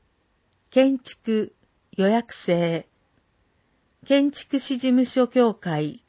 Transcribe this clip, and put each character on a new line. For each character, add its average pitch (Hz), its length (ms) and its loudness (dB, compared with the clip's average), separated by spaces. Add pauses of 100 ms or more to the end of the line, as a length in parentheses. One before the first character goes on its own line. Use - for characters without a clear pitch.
(680)
建 269 300 2
築 - 540 -6 (440)
予 190 100 2
約 233 280 -2 (100)
制。 170 420 -2 (1160)
建 277 260 2
築 - 280 -6
士 254 200 -6
事 262 120 0
務 254 140 2
所 247 240 0
協 240 240 2
会 151 560 -6